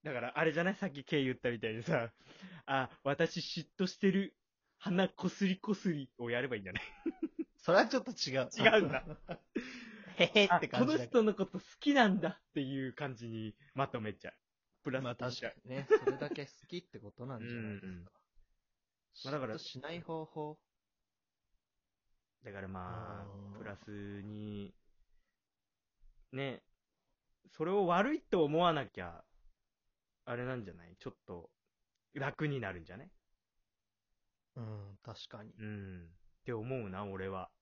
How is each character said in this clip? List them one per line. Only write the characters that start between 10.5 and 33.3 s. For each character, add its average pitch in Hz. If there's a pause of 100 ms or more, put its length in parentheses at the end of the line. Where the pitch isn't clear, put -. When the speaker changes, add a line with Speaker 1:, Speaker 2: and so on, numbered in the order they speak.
Speaker 2:
け -
ど。 -
Speaker 1:
あ、 -
こ -
の 302
人 233
の 214
こ -
と 185
好 - (140)
き 285
な 247
ん 185
だ 160
っ - (120)
て 151
い 135
う 123
感 139
じ 117
に 110 (180)
ま 139
と 123
め 107
ち -
ゃ -
う。 - (500)
プ 143
ラ 131
ス -
に 123
し -
ち 117
ゃ -
う。 - (120)
Speaker 2:
ま 127
あ、 139
確 -
か 403
に -
ね。 -
そ 403
れ -
だ -
け -
好 - (160)
き 175
っ 175
て 110
こ 104
と 120
な 131
ん -
じ 117
ゃ -
な 113
い -
で -
す 95
か。 95
Speaker 1:
う -
ん 92
う -
ん。 87
ま 92 (1120)
あ、 135
だ 147
か 127
ら、 110
Speaker 2:
嫉 -
妬 -
し -
な 147
い 170
方 160
法。 151 (1800)
Speaker 1:
だ 101
か 98
ら 95
ま 90
あ、 101
Speaker 2:
う 101
ん。 -
Speaker 1:
プ 117
ラ 104
ス 101
に、 104 (1600)
ね、 131 (840)
そ -
れ 175
を 196
悪 202
い 302
と 180
思 147
わ 175
な 139
き -
ゃ、 87 (1000)
あ 123
れ 123
な 131
ん 120
じ 92
ゃ -
な 87
い？ 87
ち -
ょ -
っ - (100)
と 85 (640)
楽 143
に 139
な 98
る 90
ん 80
じ 90
ゃ 92
な 139
い？ 185 (1400)